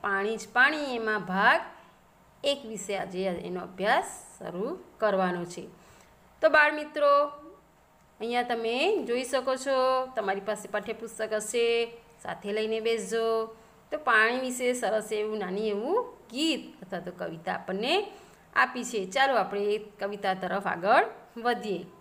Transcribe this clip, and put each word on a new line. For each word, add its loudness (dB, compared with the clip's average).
પાણી 0
જ -10
પાણી, 4
એમાં -2
ભાગ 4
એક -2
વિશે -6
આજે -4
એનો -4
અભ્યાસ 0
શરૂ -6
કરવાનો 2
છે. -12
તો 6
બાળ 6
મિત્રો, 4
અહીંયા 0
તમે 0
જોઈ -2
શકો 0
છો, 2
તમારી -2
પાસે -6
પાઠ્યપુસ્તક -6
હશે, 2
સાથે -6
લઈને 0
બેસજો. 0
તો -4
પાણી 4
વિશે 0
સરસ 0
એવું -2
નાની -2
એવું -2
ગીત -2
અથવા -8
તો -10
કવિતા -6
આપણને -2
આપી 2
છે. -4
ચાલો 2
આપણે 0
એ 0
કવિતા -4
તરફ -2
આગળ 4
વધીએ. -2